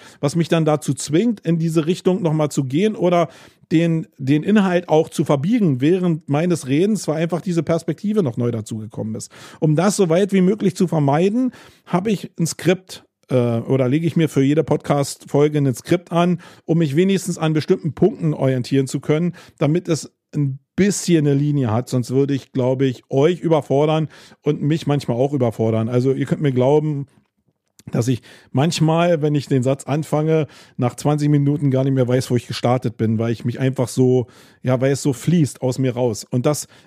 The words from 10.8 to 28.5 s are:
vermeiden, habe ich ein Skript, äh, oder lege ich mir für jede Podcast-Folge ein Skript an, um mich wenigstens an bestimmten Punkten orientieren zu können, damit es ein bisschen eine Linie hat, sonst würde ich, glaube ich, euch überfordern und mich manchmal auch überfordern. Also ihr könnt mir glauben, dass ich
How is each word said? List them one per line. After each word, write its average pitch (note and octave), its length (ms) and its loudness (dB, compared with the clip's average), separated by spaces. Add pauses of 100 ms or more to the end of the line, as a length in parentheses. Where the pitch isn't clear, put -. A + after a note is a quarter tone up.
vermeiden, F3 640 0 (340)
habe A3 240 -2
ich - 280 -4
ein E3 80 0
Skript, - 580 -4 (240)
äh, C#3 60 -2
oder B2 540 0
lege D#3+ 180 0
ich D3+ 80 -2
mir D#3+ 140 2
für C#3 140 0
jede D3 200 2
Podcast-Folge D3 960 0
ein C3+ 160 0
Skript - 380 -2
an, F3 280 2 (240)
um E3 140 0
mich D3 160 0
wenigstens F#3+ 440 0
an D#3 160 0
bestimmten D#3 380 0
Punkten E3 420 0
orientieren C3+ 520 0
zu C3+ 140 -6
können, D#3+ 340 -2 (240)
damit D#3 300 0
es - 240 -4 (200)
ein C#3 280 -4 (160)
bisschen F3 500 2
eine C#3+ 80 4
Linie C#3 380 0
hat, B2 160 -2
sonst B2+ 220 -2
würde C#3 240 0
ich, - 180 -8
glaube C3 320 0
ich, C3 240 -2
euch D3+ 320 2
überfordern D#3 680 0 (340)
und - 200 -2
mich D3+ 240 -2
manchmal C#3 300 -2
auch C#3 160 0
überfordern. A2+ 560 0
Also B2 240 2
ihr C3+ 140 -4
könnt - 160 -4
mir C#3 100 2
glauben, C#3+ 540 2 (840)
dass A#2 180 0
ich B2 120 0 (300)